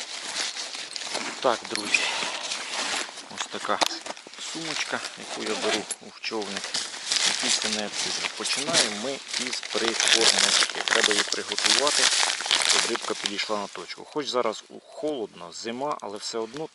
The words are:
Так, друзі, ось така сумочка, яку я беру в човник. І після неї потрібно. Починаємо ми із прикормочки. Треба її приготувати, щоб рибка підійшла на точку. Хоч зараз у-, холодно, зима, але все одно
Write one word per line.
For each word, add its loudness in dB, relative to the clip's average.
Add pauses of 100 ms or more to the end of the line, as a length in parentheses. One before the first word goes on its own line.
(1400)
Так, 4 (120)
друзі, 0 (1300)
ось -4
така 0 (760)
сумочка, -2 (180)
яку -4
я 0
беру 0 (200)
в -16
човник. -4 (640)
І 2
після 2
неї 0
потрібно. -2
Починаємо 2
ми -2 (340)
із -4
прикормочки. 4
Треба 6
її 4
приготувати, 4 (680)
щоб 4
рибка 0
підійшла -2
на -2
точку. -10
Хоч -6
зараз 0
у-, -16
холодно, -6
зима, -4
але -8
все -6
одно -6